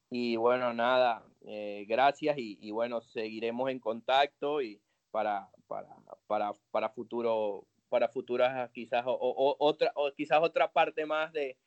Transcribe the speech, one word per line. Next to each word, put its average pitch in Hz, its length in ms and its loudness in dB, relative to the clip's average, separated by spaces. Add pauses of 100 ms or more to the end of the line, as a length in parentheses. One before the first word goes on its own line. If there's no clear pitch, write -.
(100)
Y 120 240 -2
bueno, 120 400 2
nada, 120 500 2 (220)
eh, 104 420 -8
gracias 143 480 2
y, 110 240 -8
y 107 120 -10
bueno, 117 280 -2
seguiremos 113 720 -4
en 131 80 -6
contacto 135 840 0
y 107 200 -8 (320)
para, 104 360 -2 (200)
para, 98 260 -12 (320)
para, 104 260 -2 (200)
para 110 160 0
futuro, 113 760 -4 (240)
para 120 200 2
futuras 123 640 -2
quizás 120 340 -2
o, 127 60 0
o, 127 180 0
o 131 300 2
otra, 156 340 2
o 143 160 -2
quizás 151 320 2
otra 165 300 2
parte 160 340 2
más 156 260 -2
de, 143 240 -4 (100)